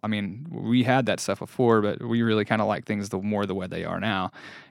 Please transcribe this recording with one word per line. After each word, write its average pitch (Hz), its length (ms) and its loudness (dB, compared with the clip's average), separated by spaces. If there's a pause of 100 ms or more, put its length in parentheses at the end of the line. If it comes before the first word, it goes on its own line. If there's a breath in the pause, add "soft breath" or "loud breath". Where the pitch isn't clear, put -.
I 107 40 -4
mean, 107 420 -4
we 120 340 2
had 127 220 4
that 107 140 0
stuff 98 200 -2
before, 117 420 4
but 104 200 -2
we 117 200 0
really 110 220 2
kinda 110 200 2
like 104 220 0
things 101 240 -2
the 95 100 -2
more 104 260 0
the 95 80 -2
way 92 140 -4
they 87 160 -6
are 87 160 -4
now." 95 300 -2 (400 loud breath)